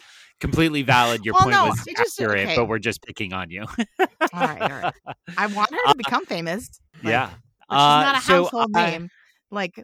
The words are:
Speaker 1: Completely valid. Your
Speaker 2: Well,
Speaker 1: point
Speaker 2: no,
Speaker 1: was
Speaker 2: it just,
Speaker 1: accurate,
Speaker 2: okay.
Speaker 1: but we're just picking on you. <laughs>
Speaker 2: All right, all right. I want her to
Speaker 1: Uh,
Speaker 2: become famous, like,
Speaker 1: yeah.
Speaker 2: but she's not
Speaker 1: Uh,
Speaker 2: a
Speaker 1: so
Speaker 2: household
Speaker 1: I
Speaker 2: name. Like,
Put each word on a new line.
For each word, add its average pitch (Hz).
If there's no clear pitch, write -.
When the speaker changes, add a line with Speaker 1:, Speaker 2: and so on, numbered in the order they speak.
Speaker 1:
Completely 151
valid. 120
Your 110
Speaker 2:
Well, 370
Speaker 1:
point 392
Speaker 2:
no, 370
Speaker 1:
was -
Speaker 2:
it 349
just, 480
Speaker 1:
accurate, 101
Speaker 2:
okay. 160
Speaker 1:
but 120
we're 110
just 104
picking 107
on 92
you. 95
<laughs> -
Speaker 2:
All 370
right, 180
all 196
right. 139
I 196
want 208
her 359
to 494
Speaker 1:
Uh, -
Speaker 2:
become 285
famous, 170
like, 107
Speaker 1:
yeah. 117
Speaker 2:
but -
she's 147
not 277
Speaker 1:
Uh, 262
Speaker 2:
a -
Speaker 1:
so -
Speaker 2:
household 233
Speaker 1:
I 170
Speaker 2:
name. 170
Like, 202